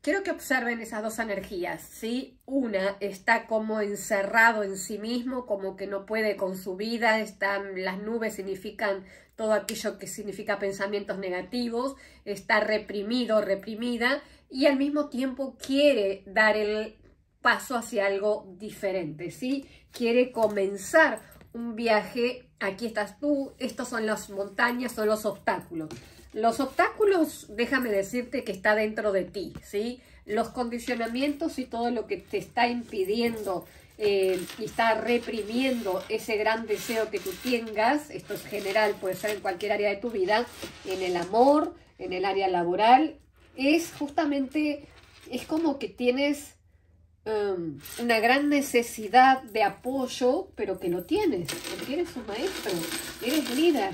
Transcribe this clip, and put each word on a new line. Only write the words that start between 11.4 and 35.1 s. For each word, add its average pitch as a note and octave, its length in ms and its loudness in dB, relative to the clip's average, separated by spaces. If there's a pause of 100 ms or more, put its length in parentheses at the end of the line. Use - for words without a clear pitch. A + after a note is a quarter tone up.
está G#3 380 0
reprimido, G#3+ 800 0
reprimida, A#3 800 -2 (280)
y C4+ 180 4
al C#4 100 6
mismo D4 320 0
tiempo C4 480 -4
quiere C4 680 4
dar G#3+ 300 4
el G#3+ 400 -2 (460)
paso B3 340 2
hacia A3+ 300 0
algo G3 520 0
diferente, F3+ 720 -6
¿sí? C4+ 360 -4 (240)
Quiere B3 400 2
comenzar G#3 920 2 (320)
un A#3 220 -8
viaje, A3+ 720 0 (100)
aquí G3 260 -4
estás G#3 340 -6
tú, C#4+ 400 0
estos B3 300 -6
son A3 160 -2
las G#3+ 240 -2
montañas, A#3 640 -2
son G#3+ 140 0
los G#3+ 180 2
obstáculos. E3+ 640 -4 (440)
Los A3+ 260 2
obstáculos, F4 880 2
déjame A#3+ 400 0
decirte A#3+ 540 -2
que G#3 80 -6
está G#3 240 2
dentro G#3+ 360 0
de F#3+ 120 2
ti, F#3 300 -8 (100)
¿sí? A#3+ 380 -4 (240)
Los A3 240 -2
condicionamientos B3 1120 -4
y B3 60 -4
todo A#3 260 -2
lo A#3+ 160 -4
que G3 100 -4
te - 200 -6
está A#3+ 300 2
impidiendo, A3 960 -2 (320)
eh, F#3+ 460 2 (140)
y A3 80 -6
está A3+ 300 2
reprimiendo A3+ 1120 0